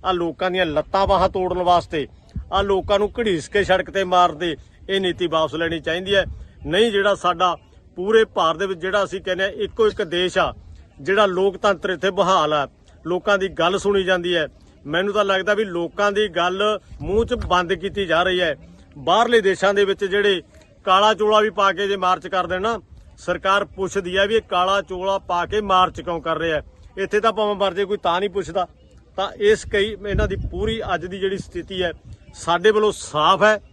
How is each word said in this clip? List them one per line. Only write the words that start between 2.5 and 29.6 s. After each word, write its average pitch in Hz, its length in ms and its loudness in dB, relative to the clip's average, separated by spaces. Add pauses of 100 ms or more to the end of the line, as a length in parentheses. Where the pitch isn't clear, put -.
ਆਹ 196 120 0
ਲੋਕਾਂ 196 360 2
ਨੂੰ 208 200 0
ਘੜੀਸ 190 300 -2
ਕੇ 202 140 0
ਸੜਕ 180 260 2
'ਤੇ 190 160 -2
ਮਾਰਦੇ, 175 500 2 (340)
ਇਹ 196 120 0
ਨੀਤੀ 180 260 -2
ਵਾਪਸ 160 280 0
ਲੈਣੀ 165 240 -4
ਚਾਹੀਦੀ 185 360 -4
ਹੈ। 185 100 2 (400)
ਨਹੀਂ, 202 260 2
ਜਿਹੜਾ 202 260 2
ਸਾਡਾ 180 380 0 (420)
ਪੂਰੇ 220 280 4
ਭਾਰਤ 160 320 0
ਦੇ 196 80 -2
ਵਿੱਚ 190 140 -6
ਜਿਹੜਾ 190 240 0
ਅਸੀਂ 180 180 -6
ਕਹਿੰਦੇ 185 220 -4
ਹਾਂ 202 80 -2 (120)
ਇੱਕੋ 214 240 0
ਇੱਕ 208 160 -2
ਦੇਸ਼ 175 340 -2
ਆ, 147 160 0 (460)
ਜਿਹੜਾ 196 280 2
ਲੋਕਤੰਤਰ 190 600 0
ਇੱਥੇ 185 220 -2
ਬਹਾਲ 175 420 2
ਆ, 139 140 0 (380)
ਲੋਕਾਂ 185 320 0
ਦੀ 190 120 -2
ਗੱਲ 165 300 0
ਸੁਣੀ 196 240 2
ਜਾਂਦੀ 180 320 0
ਹੈ। 156 120 0 (380)
ਮੈਨੂੰ 180 280 -2
ਤਾਂ 208 120 2
ਲੱਗਦਾ 190 280 0
ਵੀ 208 120 0
ਲੋਕਾਂ 180 460 -2
ਦੀ 208 180 0
ਗੱਲ 185 500 0 (220)
ਮੂੰਹ 208 240 0
'ਚ 240 80 -4 (120)
ਬੰਦ 180 300 0
ਕੀਤੀ 185 300 -6
ਜਾ 165 180 2
ਰਹੀ 180 180 0
ਹੈ। 156 140 0 (440)
ਬਾਹਰਲੇ 220 420 4
ਦੇਸ਼ਾਂ 190 320 2
ਦੇ 202 120 4
ਵਿੱਚ 196 200 -2
ਜਿਹੜੇ 196 360 0 (440)
ਕਾਲਾ 202 280 4
ਚੋਲਾ 214 280 4
ਵੀ 214 100 2
ਪਾ 196 220 2
ਕੇ 196 140 -4
ਜੇ 202 100 -2
ਮਾਰਚ 185 300 0
ਕਰਦੇ 185 320 -2
ਨਾ, 220 200 -2 (400)
ਸਰਕਾਰ 190 480 0
ਪੁੱਛਦੀ 185 500 -4
ਹੈ 196 100 4
ਵੀ 220 80 0
ਇਹ 220 140 2
ਕਾਲਾ 190 320 2
ਚੋਲਾ 190 380 -4
ਪਾ 175 260 -2
ਕੇ 208 180 -4
ਮਾਰਚ 185 380 2
ਕਿਉਂ 165 200 -6
ਕਰ 160 160 -4
ਰਿਹਾ 160 200 -2
ਹੈ। 139 60 -4 (340)
ਇੱਥੇ 196 220 -2
ਤਾਂ 220 140 2
ਭਾਵੇਂ 208 220 0
ਮਰ 190 180 -2
ਜੇ 196 120 -2
ਕੋਈ 202 120 -4
ਤਾਂ 175 220 0
ਨਹੀਂ 202 100 -2
ਪੁੱਛਦਾ। 175 380 -4 (500)
ਤਾਂ 190 120 -4 (120)
ਇਸ 208 240 2